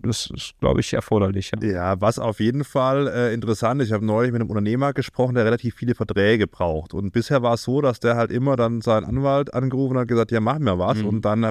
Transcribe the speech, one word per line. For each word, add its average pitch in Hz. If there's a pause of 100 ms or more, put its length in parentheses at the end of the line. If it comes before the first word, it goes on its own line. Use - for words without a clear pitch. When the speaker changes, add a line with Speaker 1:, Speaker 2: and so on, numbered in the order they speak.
Speaker 1:
das -
ist, -
glaub 127
ich, -
erforderlich, 98
ja. 107
Speaker 2:
Ja, 92
was 110
auf 113
jeden 123
Fall, 135
äh, 120
interessant 117
ist, 117
ich 107
hab 104
neulich 110
mit 120
einem 110
Unternehmer 113
gesprochen, 127
der 120
relativ 117
viele 117
Verträge 104
braucht. 80
Und 95
bisher 123
war 120
es 113
so, 131
dass 131
der 117
halt 117
immer 135
dann 117
seinen 110
Anwalt 139
angerufen 131
hat 127
und 117
gesagt, 117
„Ja, 113
mach 123
mir 101
was.“ 104
Speaker 1:
Mhm. 107
Speaker 2:
Und 107
dann 107